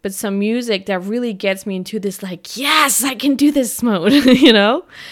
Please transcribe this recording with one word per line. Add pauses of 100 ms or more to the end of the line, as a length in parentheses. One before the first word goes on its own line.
but
some
music
that
really
gets
me
into
this,
like,
"Yes,
I
can
do
this"
mode,
<laughs>
you
know? (260)